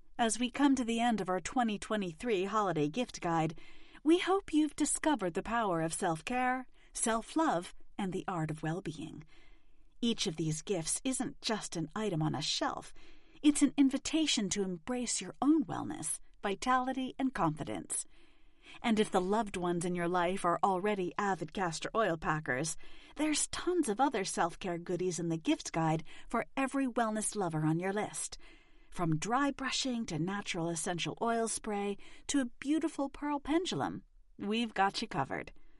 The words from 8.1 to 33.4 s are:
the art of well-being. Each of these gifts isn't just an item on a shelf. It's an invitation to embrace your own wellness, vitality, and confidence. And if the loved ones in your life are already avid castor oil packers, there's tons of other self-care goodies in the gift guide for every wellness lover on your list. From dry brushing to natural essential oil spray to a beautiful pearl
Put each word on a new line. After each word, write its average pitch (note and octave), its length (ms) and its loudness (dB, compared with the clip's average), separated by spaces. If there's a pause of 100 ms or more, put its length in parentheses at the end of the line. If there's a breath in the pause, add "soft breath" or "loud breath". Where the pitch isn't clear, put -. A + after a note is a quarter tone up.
the F3+ 160 -4
art D#3+ 200 0
of D#3 140 -6
well-being. D#3+ 640 -6 (720 soft breath)
Each A#3 260 0
of E3+ 120 -2
these D#3 240 0
gifts F3 420 -2
isn't - 380 -2
just - 340 -2
an D#3+ 180 -2
item G3 280 0
on D#3 120 2
a C3+ 80 -2
shelf. - 520 -2 (500 soft breath)
It's D4 180 6
an C#4 140 6
invitation C#4 760 4
to G3+ 120 2
embrace G3+ 560 -2
your - 220 -8
own D4 240 6
wellness, - 520 -4 (240)
vitality, B3+ 800 0
and C4 140 0
confidence. - 720 -2 (760 loud breath)
And A3 200 4
if G#3 100 0
the G3 80 4
loved G3+ 380 0
ones F3 260 0
in F3+ 120 0
your F3 120 0
life F3+ 380 2
are F3 180 2
already F#3+ 540 2
avid G3 340 0
castor F3+ 420 -2
oil E3 220 2
packers, D#3 600 -2 (400 loud breath)
there's D4 300 2
tons F4 420 0
of G3+ 100 0
other G3 240 2
self-care F3 540 -2
goodies F3 420 -2
in E3+ 80 0
the E3 80 2
gift C#4+ 380 -2
guide D#3+ 320 2 (240 loud breath)
for A#3 160 -2 (100)
every C4+ 320 0
wellness G#3+ 480 0
lover E3 300 0
on D#3+ 140 4
your F#3+ 120 0
list. - 460 -4 (520 soft breath)
From E3 280 0
dry B3+ 340 2
brushing B3+ 540 -2
to D#3+ 140 -2
natural F#3 500 -2
essential E3 520 -2
oil A3+ 280 2
spray G3+ 480 -4 (300 loud breath)
to C#4+ 120 2
a B3 100 0 (120)
beautiful D4 480 0
pearl D4 320 -4